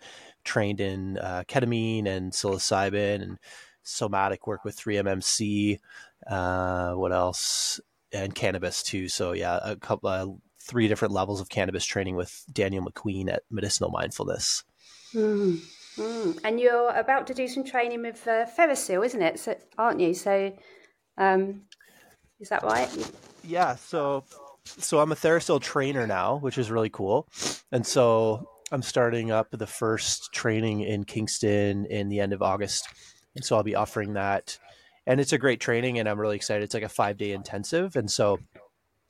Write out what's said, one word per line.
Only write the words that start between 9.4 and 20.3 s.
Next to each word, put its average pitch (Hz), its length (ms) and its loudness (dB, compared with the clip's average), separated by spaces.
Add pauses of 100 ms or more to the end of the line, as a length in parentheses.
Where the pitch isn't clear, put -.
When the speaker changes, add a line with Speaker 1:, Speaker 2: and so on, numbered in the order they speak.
Speaker 1:
a 104 120 -6
couple, - 340 -4
uh, 95 180 -2 (320)
three 120 280 2
different 104 280 2
levels 95 260 0
of 92 80 -10
cannabis 95 340 0
training 95 320 -2
with - 380 -6
Daniel 95 320 0
McQueen 95 460 -4
at - 180 -2
Medicinal 98 400 -2
Mindfulness. - 760 -4 (520)
Speaker 2:
Mm, 202 440 2 (380)
mm. 214 460 -4
And 226 160 0
you're 240 320 6
about 240 360 2
to 262 60 -6
do 254 140 -2
some 262 160 -4
training 240 400 0
with, 233 240 -8
uh, 226 180 2
Ferris 277 400 2
Seal, 185 160 2
isn't 247 220 0
it? 165 160 2
So, - 160 -4 (240)
aren't 226 200 4
you? 175 140 6
So, 196 420 0 (640)